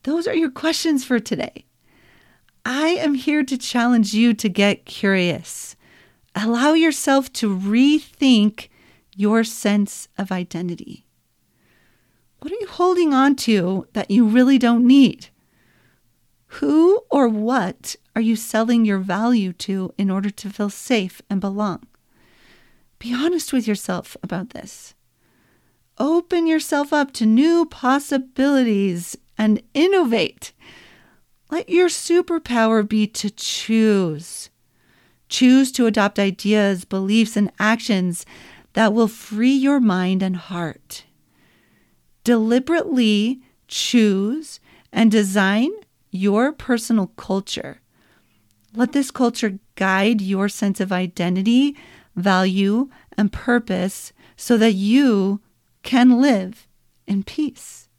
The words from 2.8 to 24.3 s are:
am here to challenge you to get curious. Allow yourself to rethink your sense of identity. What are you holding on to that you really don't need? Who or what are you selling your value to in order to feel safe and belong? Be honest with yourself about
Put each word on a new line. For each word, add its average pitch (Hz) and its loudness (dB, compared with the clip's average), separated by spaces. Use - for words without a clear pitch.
am 311 0
here 294 -2
to 269 -4
challenge 240 0
you 233 4
to 220 -2
get 202 0
curious. 180 -2
Allow 233 0
yourself 294 2
to 208 -2
rethink 226 2
your 208 0
sense 208 -4
of 190 -6
identity. 180 -10
What 311 -12
are 403 -8
you 415 -10
holding 349 0
on 269 2
to 190 -2
that - -6
you 220 4
really 254 4
don't 240 2
need? 262 4
Who 320 2
or 262 2
what 214 -4
are 220 -2
you 226 2
selling 226 0
your 202 0
value 196 0
to 190 -6
in 196 -2
order 190 -2
to 196 -12
feel 202 -6
safe 196 -4
and 196 -2
belong? 202 -6
Be 240 -6
honest 311 -2
with 233 0
yourself 190 -6
about 185 -8